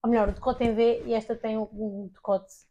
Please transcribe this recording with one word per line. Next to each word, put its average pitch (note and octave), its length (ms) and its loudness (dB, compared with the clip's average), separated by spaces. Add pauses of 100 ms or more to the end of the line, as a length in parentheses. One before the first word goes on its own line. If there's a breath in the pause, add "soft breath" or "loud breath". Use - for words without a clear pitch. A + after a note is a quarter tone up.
ou A3+ 80 0
melhor, A3 200 4
o G3+ 40 0
decote B3+ 300 -2
em A#3 100 2
V, A#3 320 2
e A#3 80 -4
esta A3 220 -2
tem A3 220 -4
um G#3 500 -6
decote F#3+ 460 -4 (180)